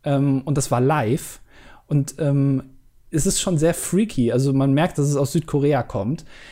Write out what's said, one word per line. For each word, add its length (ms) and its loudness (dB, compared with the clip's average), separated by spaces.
Ähm, 420 2
und 120 -2
das 140 -2
war 100 2
live. 580 0
Und, 320 0
ähm, 440 2
es 140 0
ist 160 0
schon 160 0
sehr 160 2
freaky. 580 0
Also 220 0
man 200 2
merkt, 240 0
dass 100 2
es 80 2
aus 160 0
Südkorea 520 0
kommt. 420 -6